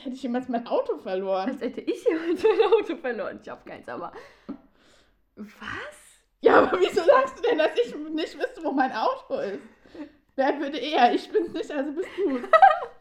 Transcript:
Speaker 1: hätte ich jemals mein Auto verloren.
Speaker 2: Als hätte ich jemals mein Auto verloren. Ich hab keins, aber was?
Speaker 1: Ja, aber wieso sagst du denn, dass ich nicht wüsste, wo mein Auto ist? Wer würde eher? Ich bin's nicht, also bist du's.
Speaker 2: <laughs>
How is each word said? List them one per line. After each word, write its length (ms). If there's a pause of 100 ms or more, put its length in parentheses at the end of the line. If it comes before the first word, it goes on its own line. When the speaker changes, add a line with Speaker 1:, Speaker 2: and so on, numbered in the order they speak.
Speaker 1:
hätte 100
ich 60
jemals 260
mein 200
Auto 320
verloren. 500
Speaker 2:
Als 120
hätte 200
ich 240
jemals 380
mein 300
Auto 240
verloren. 440
Ich 80
hab 160
keins, 240
aber 220 (1200)
was? 840 (200)
Speaker 1:
Ja, 180
aber 200
wieso 240
sagst 360
du 20
denn, 160
dass 140 (120)
ich 120
nicht 420
wüsste, 260
wo 80
mein 200
Auto 480
ist? 220 (720)
Wer 240
würde 180
eher? 360
Ich 180
bin's 220
nicht, 180
also 200
bist 260
du's. 260
Speaker 2:
<laughs> 80 (500)